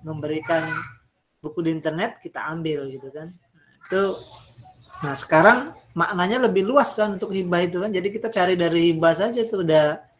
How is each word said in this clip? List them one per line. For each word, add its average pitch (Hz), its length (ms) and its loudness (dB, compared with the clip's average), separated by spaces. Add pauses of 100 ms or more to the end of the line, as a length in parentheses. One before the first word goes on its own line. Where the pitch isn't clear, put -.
memberikan 156 640 -4 (720)
buku 165 240 -8
di 165 80 0
internet, 160 480 -4
kita 123 320 -10
ambil 156 400 -6
gitu 135 160 -16
kan. 160 240 -16
Nah, - 320 -20 (240)
itu, 190 140 0 (1000)
nah, 143 160 -4
sekarang 233 560 4 (240)
maknanya 190 480 0
lebih 190 240 2
luas 262 240 4
kan 214 240 -2
untuk 190 160 -8
hibah 180 320 0
itu 175 160 -2
kan. 208 80 -4
Jadi 196 240 -4
kita 220 160 -6
cari 185 320 2
dari 170 320 2
hibah 160 240 4
saja 233 240 -2
itu 220 240 -2
udah 156 400 4 (160)